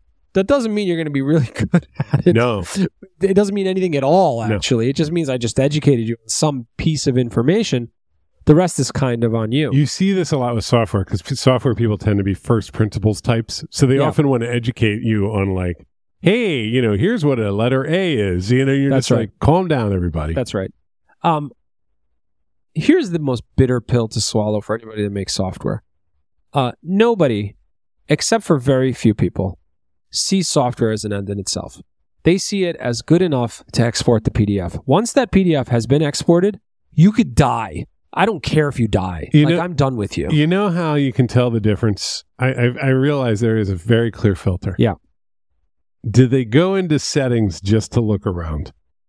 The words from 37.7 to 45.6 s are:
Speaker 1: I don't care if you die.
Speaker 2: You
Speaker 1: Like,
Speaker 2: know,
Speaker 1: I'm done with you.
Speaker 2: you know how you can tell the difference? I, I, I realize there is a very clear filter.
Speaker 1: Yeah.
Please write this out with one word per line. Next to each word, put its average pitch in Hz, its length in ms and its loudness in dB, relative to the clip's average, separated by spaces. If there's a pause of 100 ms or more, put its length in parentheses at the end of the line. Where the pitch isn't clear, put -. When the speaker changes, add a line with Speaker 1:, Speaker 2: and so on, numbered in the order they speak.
Speaker 1:
I 170 140 0
don't 202 160 -4
care 151 260 0
if 135 120 -6
you 113 80 2
die. 92 460 -4
Speaker 2:
You 151 120 8
Speaker 1:
Like, 165 100 2
Speaker 2:
know, 165 60 -2
Speaker 1:
I'm 175 140 -6
done 135 200 0
with 104 220 -4
you. 76 140 -4
Speaker 2:
you 151 160 2
know 196 240 0
how 165 240 -2
you 139 180 0
can 123 140 2
tell 123 240 0
the 113 80 -2
difference? 104 640 -2 (160)
I, 127 140 0
I, 123 120 0 (160)
I 139 60 0
realize 131 520 0
there 110 180 0
is 101 120 -2
a 98 60 -2
very 113 360 2
clear 101 240 0
filter. 92 440 -4
Speaker 1:
Yeah. 107 160 2 (1120)